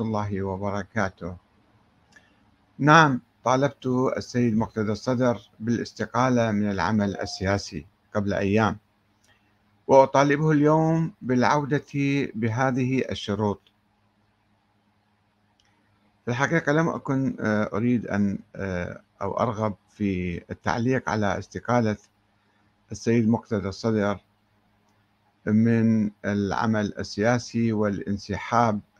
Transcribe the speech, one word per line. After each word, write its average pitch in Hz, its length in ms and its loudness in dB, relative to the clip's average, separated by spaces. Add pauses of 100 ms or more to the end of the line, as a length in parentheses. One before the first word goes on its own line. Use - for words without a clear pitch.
الله 104 420 -4
وبركاته. 95 920 -6 (1400)
نعم، 147 420 6 (240)
طالبت 131 420 0 (300)
السيد 120 400 -2
مقتدى 110 360 -2
الصدر 120 480 0 (200)
بالاستقالة 117 920 0
من 104 200 0
العمل 101 460 0
السياسي 98 720 -4 (280)
قبل 101 200 -2
أيام، 101 440 2 (1080)
وأطالبه 143 640 4
اليوم 160 600 2 (100)
بالعودة 127 680 0 (420)
بهذه 123 760 0
الشروط. 104 500 -2 (2750)
في 117 60 -4
الحقيقة 139 420 0
لم 165 160 2
أكن، 135 520 -2
آه، 107 320 0
أريد 120 340 0
أن، 101 320 0 (180)
آه، 90 440 -6 (220)
أو - 180 -4
أرغب 107 340 -2 (140)
في 90 640 -4
التعليق 120 580 -2
على 101 300 -2
استقالة 110 580 0 (960)
السيد 117 360 2
مقتدى 107 400 -2
الصدر 101 520 -2 (1300)
من 110 640 2 (140)
العمل 101 760 -2
السياسي 117 760 -2
والانسحاب 104 1080 -2 (200)